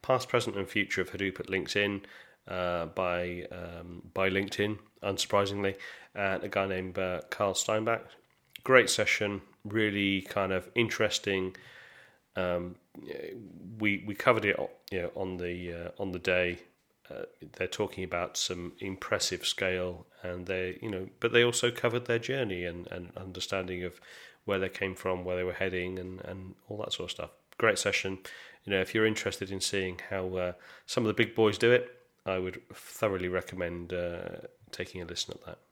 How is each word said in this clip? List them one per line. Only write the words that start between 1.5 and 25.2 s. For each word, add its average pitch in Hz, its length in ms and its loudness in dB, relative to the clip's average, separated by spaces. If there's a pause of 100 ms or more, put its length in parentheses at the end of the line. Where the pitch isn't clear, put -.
uh, 87 400 0
by, 90 640 -2
um, 87 520 -12 (100)
by 95 160 4
LinkedIn, 101 480 2 (260)
unsurprisingly, 101 720 2 (380)
and 98 300 0
a 101 60 -4
guy 98 180 2
named, 92 300 -2
uh, 90 320 0
Carl 98 260 2
Steinbach. 110 500 2 (580)
Great 127 260 8
session, 101 520 2 (220)
really 101 580 4
kind 95 300 0
of 92 240 0
interesting. 101 800 2 (800)
Um, 90 400 0 (1040)
we, 104 260 2
we 104 100 -6
covered 113 300 4
it, 101 120 4 (340)
you 92 100 0
know, 90 140 -2
on 92 220 -4
the, 87 360 -6
uh, 85 280 -8
on 95 100 -4
the 90 80 -4
day. 90 400 2 (500)
Uh, - 120 -8 (360)
they're 92 100 -2
talking 95 360 -4
about 87 320 -4
some 87 440 -4
impressive 95 680 -2
scale, 90 640 -2 (160)
and 90 240 -6
they, 92 340 -2
you 113 80 -6
know, 95 180 -4 (120)
but 117 120 2
they 120 120 8
also 120 260 4
covered 120 360 0
their 117 120 2
journey 117 480 -2
and, 87 240 -6
and 87 260 -10
understanding 92 680 -4
of 87 180 -8 (440)
where 101 120 2
they 95 120 2
came 95 260 -2
from, 90 280 0